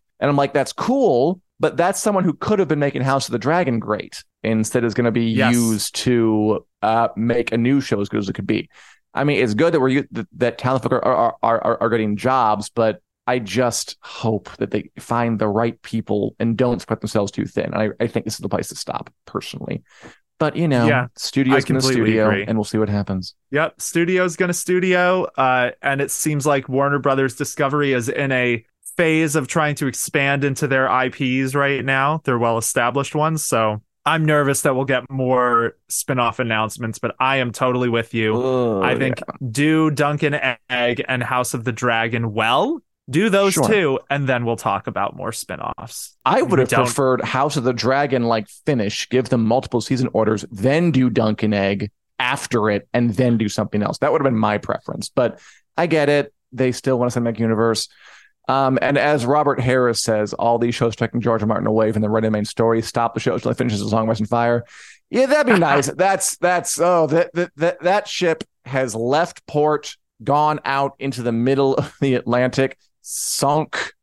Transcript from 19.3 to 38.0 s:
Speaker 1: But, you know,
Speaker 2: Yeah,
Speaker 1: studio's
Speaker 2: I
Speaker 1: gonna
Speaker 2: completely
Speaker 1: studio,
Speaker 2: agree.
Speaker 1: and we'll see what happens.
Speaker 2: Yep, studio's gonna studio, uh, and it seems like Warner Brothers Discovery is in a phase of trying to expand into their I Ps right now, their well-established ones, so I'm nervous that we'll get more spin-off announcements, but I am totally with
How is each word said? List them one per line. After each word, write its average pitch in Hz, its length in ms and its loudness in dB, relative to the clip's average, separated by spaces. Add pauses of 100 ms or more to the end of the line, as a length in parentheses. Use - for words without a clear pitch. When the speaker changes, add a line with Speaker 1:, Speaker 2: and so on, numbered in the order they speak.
Speaker 1:
But, 151 160 0
you 165 120 0
know, 127 200 2
Speaker 2:
Yeah, 127 200 2 (100)
Speaker 1:
studio's 139 480 2
Speaker 2:
I - 20 -14
Speaker 1:
gonna 135 140 0
Speaker 2:
completely 127 240 2
Speaker 1:
studio, 110 240 4
Speaker 2:
agree. 98 180 0
Speaker 1:
and 110 100 0
we'll 107 60 0
see - 140 -4
what 107 120 0
happens. 98 440 -4 (180)
Speaker 2:
Yep, 151 300 -2
studio's 175 540 0
gonna 180 180 -2
studio, 180 720 0 (100)
uh, 127 360 2 (100)
and 139 180 0
it 139 120 -2
seems 147 340 -2
like 143 240 0
Warner 139 300 0
Brothers 135 360 0
Discovery 143 580 -2
is 120 140 -2
in 139 240 -2
a 123 320 0 (320)
phase 160 400 2
of 139 120 0
trying 151 280 0
to 147 120 -2
expand 139 560 0
into 139 240 -2
their 131 220 2
I 127 200 0
Ps 131 460 -2
right 139 280 0
now, 135 400 0
their 127 140 0
well-established 120 760 0
ones, 156 280 0
so 110 380 0 (240)
I'm 160 200 0
nervous 147 360 2
that 143 120 2
we'll 131 120 0
get 127 240 -2
more 123 640 0 (140)
spin-off 120 500 -2
announcements, 113 580 -4
but - 220 -6
I 131 180 2
am 123 140 -2
totally 123 380 0
with 117 240 -2